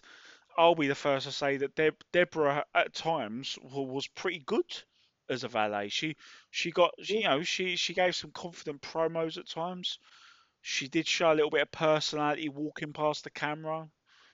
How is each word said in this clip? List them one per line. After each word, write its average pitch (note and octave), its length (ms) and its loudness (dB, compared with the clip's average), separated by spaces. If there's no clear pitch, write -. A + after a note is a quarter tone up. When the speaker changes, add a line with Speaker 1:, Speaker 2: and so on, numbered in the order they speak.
Speaker 1:
I'll E3+ 160 8
be D3+ 140 2
the C#3+ 80 2
first C3+ 320 0
to C3+ 40 -8
say C#3 260 0
that C3+ 180 -4
Deb-, D#3 260 2
Deborah D3+ 640 2
at - 200 2
times C3+ 680 -4
w-, C3+ 260 -6
was C3 200 -6
pretty F3+ 320 -6
good G#3 260 0
as B2+ 140 -2
a B2 40 -6
valet. G#2 420 0
She, D#3 260 -4
she - 220 -4
got, F3 200 6
she, F#3+ 140 -2
you - 40 2
Speaker 2:
Yeah. F#3 140 4
Speaker 1:
know, D#3+ 80 0
she, F3+ 320 -2
she F3 180 -2
gave F3+ 220 2
some D#3 160 -8
confident D#3+ 500 -10
promos E3 560 -2
at - 100 -14
times. F3+ 520 -6
She - 260 -4
did D#3+ 200 0
show E3+ 240 4
a D#3 40 6
little D3+ 160 4
bit D3 100 2
of D3 100 -2
personality D3+ 760 2
walking D3+ 440 -8
past D3+ 320 0
the D3 40 -12
camera. D#3 580 -6